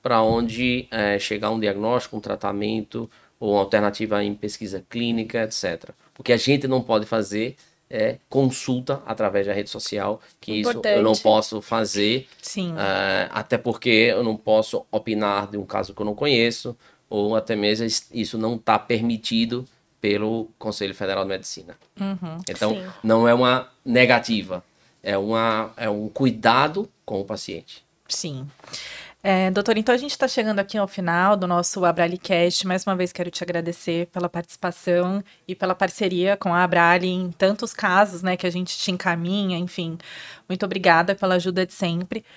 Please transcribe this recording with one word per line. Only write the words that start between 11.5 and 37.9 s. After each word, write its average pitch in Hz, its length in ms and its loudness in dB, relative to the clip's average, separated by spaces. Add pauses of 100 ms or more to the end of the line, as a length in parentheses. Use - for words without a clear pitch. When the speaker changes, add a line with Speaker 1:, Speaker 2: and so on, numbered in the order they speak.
Speaker 1:
fazer, 107 680 0 (120)
Speaker 3:
Sim. 180 380 -6
Speaker 1:
é, 98 540 0
até - 260 -2
porque 117 320 -4
eu 113 340 4
não 110 140 -2
posso 110 540 2
opinar 104 560 -2
de 104 100 -8
um 98 80 -6
caso 101 300 -4
que - 60 -8
eu 104 40 -4
não 104 80 -4
conheço, 120 640 0 (320)
ou 107 260 0
até 110 200 0
mesmo 107 320 0
is-, - 260 -4
isso 113 240 -6
não 113 220 -2
tá 107 180 2
permitido 117 880 -2 (340)
pelo 110 500 -2 (100)
Conselho 104 340 -6
Federal 98 300 -2
de 98 60 -6
Medicina. 92 460 -10 (240)
Speaker 3:
Uhum. 185 380 -6 (100)
Speaker 1:
Então, 107 280 -2
Speaker 2:
Sim. 139 80 -8 (200)
Speaker 1:
não 113 240 6
é 117 60 8
uma 123 380 4 (120)
negativa, 117 800 2 (380)
é 98 160 0
uma, 110 580 0
é 110 140 -4
um 104 200 -4
cuidado 131 800 2 (160)
com 98 180 -4
o 101 40 -6
paciente. - 580 -12 (240)
Speaker 3:
Sim. 139 380 -8 (760)
É, 190 300 2
doutor, 208 260 2
então 220 160 2
a 247 40 4
gente 285 200 -4
tá 269 120 2
chegando 214 300 0
aqui 202 180 -4
ao 196 100 0
final 185 480 2
do 185 100 -2
nosso 175 380 0
Abralicast. 175 840 2
Mais 185 220 -2
uma 196 80 0
vez 180 160 -2
quero 180 180 -6
te - 140 -8
agradecer 170 720 -4
pela 175 160 -2
participação 180 920 -2 (240)
e 185 80 -8
pela 185 220 -2
parceria 190 600 0
com 185 160 -2
a 175 100 4
Abrali 175 460 4
em 180 200 -2
tantos 196 440 0
casos, 185 500 2